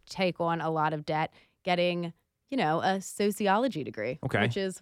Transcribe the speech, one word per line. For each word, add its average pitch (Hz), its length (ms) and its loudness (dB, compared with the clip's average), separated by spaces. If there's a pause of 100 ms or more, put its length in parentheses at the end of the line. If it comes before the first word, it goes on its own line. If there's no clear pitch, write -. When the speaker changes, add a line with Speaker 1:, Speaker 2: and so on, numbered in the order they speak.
Speaker 1:
take 185 340 -2
on 170 200 0
a 160 100 -2
lot 156 220 2
of 151 140 -6
debt 156 260 -2 (320)
getting, 175 480 0 (380)
you 269 80 -4
know, 160 240 2
a 190 180 2
sociology 202 840 0
degree, 113 420 -6
Speaker 2:
Okay. - 180 2
Speaker 1:
which 120 160 2
is 190 240 -4